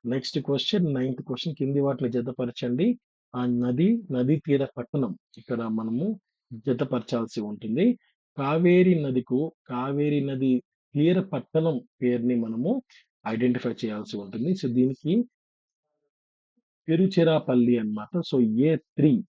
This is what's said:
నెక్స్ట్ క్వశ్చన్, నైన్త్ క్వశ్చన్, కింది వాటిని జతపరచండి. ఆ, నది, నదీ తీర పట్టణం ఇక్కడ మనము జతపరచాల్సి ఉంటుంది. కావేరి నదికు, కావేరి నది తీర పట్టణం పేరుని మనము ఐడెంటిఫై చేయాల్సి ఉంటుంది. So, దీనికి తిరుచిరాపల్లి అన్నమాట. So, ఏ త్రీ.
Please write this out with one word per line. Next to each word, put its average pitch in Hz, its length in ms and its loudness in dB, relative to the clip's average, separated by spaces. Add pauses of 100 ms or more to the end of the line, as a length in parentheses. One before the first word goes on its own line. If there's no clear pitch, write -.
నెక్స్ట్ 135 340 -4
క్వశ్చన్, 143 540 0
నైన్త్ 127 280 -2
క్వశ్చన్, 143 340 -6
కింది 139 240 0
వాటిని 135 320 0
జతపరచండి. 123 840 -2 (380)
ఆ, 127 100 -4
నది, 123 560 0 (100)
నదీ 131 280 2
తీర 139 260 0
పట్టణం 123 520 -6 (200)
ఇక్కడ 117 240 -6
మనము 117 580 -4 (340)
జతపరచాల్సి 120 880 -4
ఉంటుంది. 110 560 -2 (400)
కావేరి 170 680 4
నదికు, 127 500 -2 (160)
కావేరి 143 520 -2
నది 131 420 0 (320)
తీర 170 260 4
పట్టణం 160 600 -2 (200)
పేరుని 123 340 0
మనము 120 480 -2 (440)
ఐడెంటిఫై 120 440 0
చేయాల్సి 107 460 -8
ఉంటుంది. 110 360 -4
So, 139 200 -4
దీనికి 139 500 2 (1600)
తిరుచిరాపల్లి 160 920 4
అన్నమాట. 107 400 -6
So, 143 240 0
ఏ 123 340 2
త్రీ. 139 560 2